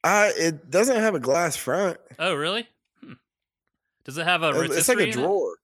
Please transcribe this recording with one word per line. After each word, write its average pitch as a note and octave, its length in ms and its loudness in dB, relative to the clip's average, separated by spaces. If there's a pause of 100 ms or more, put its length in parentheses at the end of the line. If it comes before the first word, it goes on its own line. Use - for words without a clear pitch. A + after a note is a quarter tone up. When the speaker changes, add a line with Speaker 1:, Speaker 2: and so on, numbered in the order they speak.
Speaker 1:
Uh, G3+ 360 4
it D#3+ 320 -2
doesn't A#3 260 2
have G#3+ 180 2
a D3 60 -2
glass C#3+ 360 0
front. E3+ 420 -2 (200)
Speaker 2:
Oh, F3 160 -2
really? F3+ 320 -4 (380)
Hmm. - 80 -20 (920)
Does C3 120 -12
it E3 80 -4
have E3+ 180 2
a D#3+ 80 2
Speaker 1:
It, E3 200 0
it's E3 180 0
like B3 80 4
a - 40 0
Speaker 2:
rotisserie - 40 4
in C#3 60 0
it? - 20 -4
Speaker 1:
drawer. C3+ 520 -2